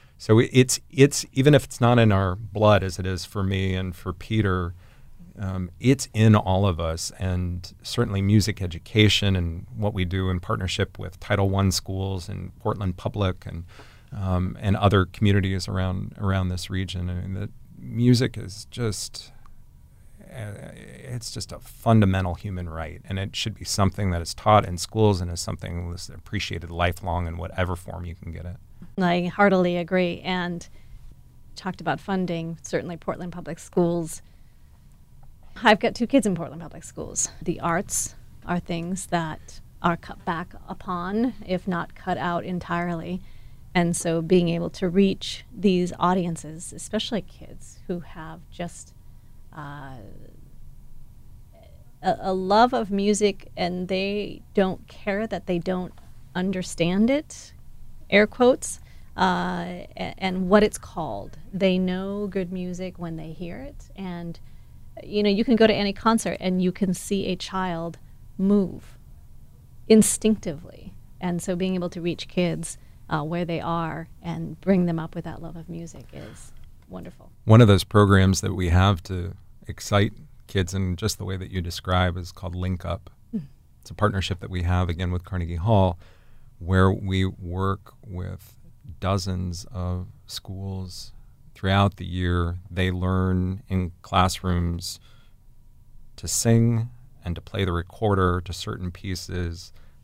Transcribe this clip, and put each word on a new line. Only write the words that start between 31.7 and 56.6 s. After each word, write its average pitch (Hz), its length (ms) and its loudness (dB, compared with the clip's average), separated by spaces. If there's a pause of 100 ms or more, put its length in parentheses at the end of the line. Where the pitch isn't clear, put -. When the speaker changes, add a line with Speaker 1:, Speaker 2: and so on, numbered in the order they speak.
Speaker 2:
about 160 200 -4
funding, 170 640 -4
certainly 165 340 -6
Portland 170 360 -8
Public 165 260 -10
Schools. 170 640 -2 (1400)
I've 208 160 8
got 208 160 0
two 240 100 -2
kids 247 220 4
in 190 80 0
Portland 156 260 -8
Public - 220 -16
Schools. - 460 -6 (120)
The 165 180 -4
arts - 540 -2 (320)
are 175 140 -2
things 175 480 -6
that - 520 -4 (220)
are 170 160 0
cut - 260 -14
back 175 300 -6 (160)
upon, 196 640 -4 (140)
if 180 200 -2
not 175 280 -4
cut 185 200 -4
out 175 280 -2
entirely. 175 800 -4 (500)
And 170 240 2
so 165 240 0
being 175 280 4
able 170 200 -2
to - 180 -4
reach 190 640 0
these 180 460 2
audiences, 170 760 -2
especially - 500 -6
kids - 640 -18
who 175 140 -6
have 160 380 -14 (120)
just, - 420 -12 (580)
uh, 143 440 -14 (2000)
a, 185 160 2
a 190 160 -2
love 202 360 4
of 226 200 -2
music, 202 680 0
and 180 300 -4
they 196 560 -4 (100)
don't 190 340 0
care 208 380 -4
that 208 220 -8
they 180 100 0
don't 180 360 -4 (420)
understand 185 720 2